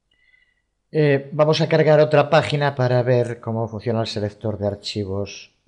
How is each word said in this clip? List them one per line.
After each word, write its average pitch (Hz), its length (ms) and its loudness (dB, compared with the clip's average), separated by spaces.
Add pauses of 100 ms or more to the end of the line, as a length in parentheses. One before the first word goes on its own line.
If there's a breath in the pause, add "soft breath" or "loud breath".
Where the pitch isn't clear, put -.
(920 soft breath)
Eh, 143 420 0
vamos 151 280 2
a 160 80 0
cargar 156 320 4
otra 143 280 2
página 143 460 0
para 123 300 0
ver 120 340 0
cómo 113 300 -6
funciona 113 320 -4
el 110 80 -4
selector 104 500 -6
de 101 80 -4
archivos, 101 880 -8 (140)